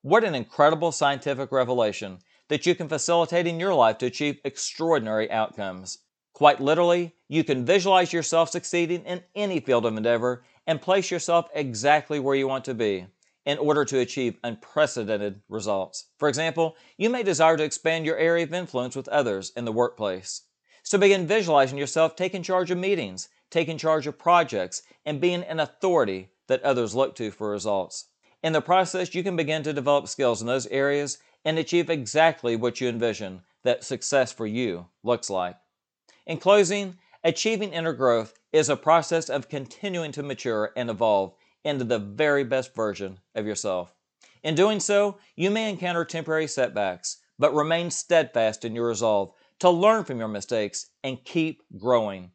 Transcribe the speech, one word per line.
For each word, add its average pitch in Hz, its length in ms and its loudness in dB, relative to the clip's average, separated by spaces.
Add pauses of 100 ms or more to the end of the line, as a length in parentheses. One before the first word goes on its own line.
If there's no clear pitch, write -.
What 202 200 4
an 180 120 0
incredible 156 560 4
scientific 139 600 -2
revelation 117 680 0 (300)
that 147 160 -2
you 175 100 4
can 160 140 -8
facilitate 170 580 0
in 165 120 -4
your 190 140 0
life 113 260 6
to 131 60 -2
achieve 139 380 -4
extraordinary 127 880 -2
outcomes. 98 680 -6 (340)
Quite 143 260 6
literally, 170 560 2 (140)
you 156 140 2
can 131 220 0
visualize 185 460 4
yourself 165 380 2
succeeding 170 560 -2
in 180 180 -10 (100)
any 196 280 -4
field 120 240 2
of 113 100 0
endeavor 120 480 0 (240)
and 156 140 -2
place 190 280 0
yourself 170 440 0
exactly 143 680 0
where 139 160 0
you 135 120 0
want 131 180 -4
to 135 80 -6
be 104 320 0 (400)
in 147 120 -2
order 147 280 2
to 135 140 0
achieve 123 440 -2
unprecedented 107 1040 -4
results. 98 600 -6 (100)
For 151 100 0
example, 160 480 -2 (220)
you 202 120 0
may 247 140 -2
desire 165 340 4
to 156 60 0
expand 160 420 -2
your 160 120 -2
area 170 260 2
of 156 100 -6
influence 127 420 -6
with 135 120 -8
others 107 480 -2
in 120 100 -6
the 117 60 -4
workplace. 110 720 -2 (400)
So - 140 0
begin 190 300 4
visualizing 151 500 2
yourself 160 380 0
taking 185 280 -4
charge 185 280 -2
of 180 60 -2
meetings, 165 520 -4 (200)
taking 165 280 -2
charge 156 280 0
of 147 140 -10
projects, 139 640 2 (220)
and 147 160 -4
being 175 220 0
an 160 180 -6
authority 123 680 0 (180)
that 131 160 0
others 120 300 0
look 131 220 0
to 110 160 -6
for 104 200 -6
results. 98 580 -4 (340)
In 160 80 0
the 156 100 2
process, 185 540 0
you 180 80 -4
can 180 140 -2
begin 156 260 -2
to 151 80 -4
develop 143 380 0
skills 120 320 0
in 117 60 -6
those 123 200 -2
areas 139 500 -2 (280)
and 156 120 0
achieve 160 320 0
exactly 151 680 0
what 117 240 -2
you 127 80 0
envision 110 520 -4 (220)
that 120 220 0
success 131 480 0
for 113 120 -8
you 107 420 -4 (160)
looks 120 260 -2
like. 90 260 -4 (720)
In 165 120 -6
closing, 196 600 2 (260)
achieving 214 480 0
inner 165 220 -4
growth 117 400 2 (180)
is 151 180 4
a 143 60 2
process 160 540 2
of 135 180 -6
continuing 156 680 -8
to 147 100 -8
mature 113 520 -4
and 120 140 -4
evolve 101 440 0 (300)
into 143 220 -2
the 113 140 0
very 139 440 0
best 127 320 -4
version 98 420 -6 (180)
of 107 120 -4
yourself. 98 480 -6 (480)
In 156 100 -4
doing 196 280 2
so, 202 360 0 (200)
you 175 120 0
may 220 200 -2
encounter 175 340 -4
temporary 160 440 -2
setbacks, 101 720 -4 (200)
but 147 140 4
remain 165 360 0
steadfast 123 760 0
in 113 100 -6
your 117 120 0
resolve 107 440 0 (280)
to 185 100 6
learn 202 340 4
from 127 160 -8
your 113 80 -4
mistakes 104 600 -4 (180)
and 131 180 -8
keep 160 400 -4 (140)
growing. 101 580 0